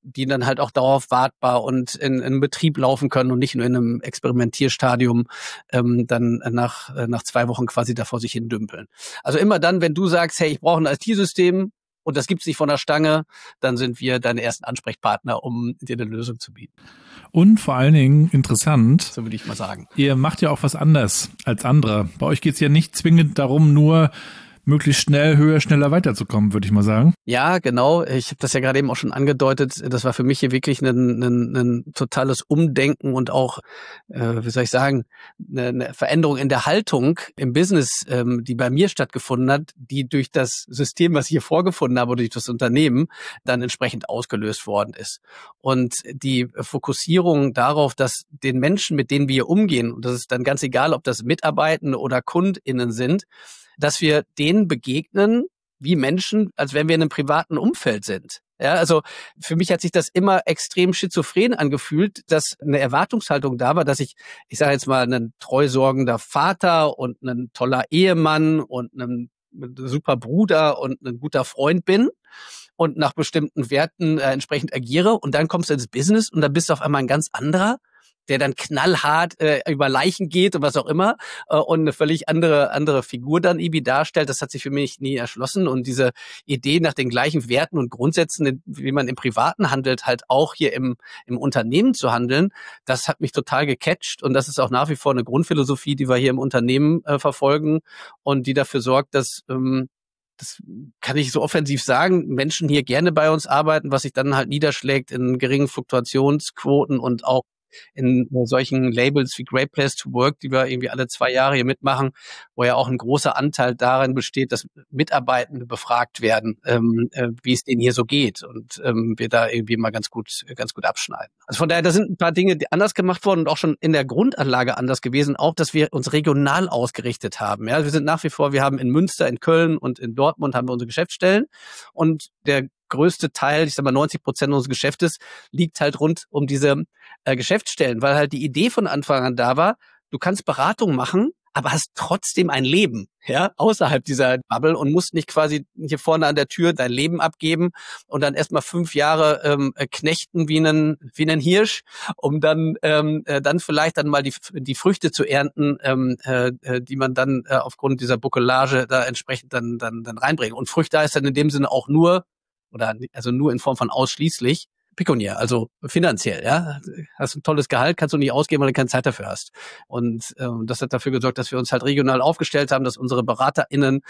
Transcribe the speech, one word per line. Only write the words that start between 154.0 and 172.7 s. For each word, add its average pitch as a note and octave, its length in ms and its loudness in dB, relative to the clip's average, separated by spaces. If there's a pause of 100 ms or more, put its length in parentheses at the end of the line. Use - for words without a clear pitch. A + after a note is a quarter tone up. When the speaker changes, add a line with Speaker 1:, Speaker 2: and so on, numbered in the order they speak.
Speaker 1:
mal C#3+ 160 2
die, C#3 100 -6 (180)
die C#3 220 -8
Früchte F#3 380 0
zu D3 120 -2
ernten, C#3+ 580 0
ähm, C3 420 0
äh, B2+ 260 0 (120)
äh, B2 200 -4
die C3+ 140 -10
man C3 180 -2
dann, C3 320 -2
äh, C3+ 80 -2
aufgrund C3 460 -2
dieser B2 180 -2
Buckelage B2+ 680 0
da B2+ 160 2
entsprechend B2+ 480 -8
dann, A#2 260 -4
dann, A2+ 240 -8
dann A2+ 160 -12
reinbringt. B2+ 360 0
Und C3 140 -8
Früchte D#3+ 300 0
heißt D3+ 160 0
dann C#3 100 0
in C#3 100 0
dem D3 160 2
Sinne C#3 200 -2
auch C3 160 -2
nur, E3+ 380 4 (480)
oder A2 220 -2
ni-, A#2+ 180 -12
also A#2+ 180 -6
nur C3 220 2
in A#2+ 80 -2
Form C3+ 160 -2
von B2 140 -2
ausschließlich, C#3 760 -2 (300)
pekuniär, G#2+ 440 -2
also A#2 300 0 (140)
finanziell, C#3+ 600 0
ja. D3 340 0 (400)
Hast C#3 160 -4
ein D3 80 -12
tolles D3 240 0
Gehalt, C#3 300 0
kannst D3+ 160 -2
du E3 40 0
nicht C#3 140 2
ausgeben, C#3+ 300 0
weil C#3 80 2
du B2+ 60 0
keine C3 140 0
Zeit B2 180 0
dafür A2+ 200 -4
hast. - 240 -10 (380)
Und, A#2 500 -4
ähm, A#2 280 -6
das A#2 160 -4
hat C3 100 -4
dafür C3+ 180 -2
gesorgt, B2+ 260 -2
dass B2+ 140 -6
wir B2+ 80 -4
uns A#2+ 140 -4
halt B2 100 0
regional C3+ 380 2
aufgestellt C#3+ 500 0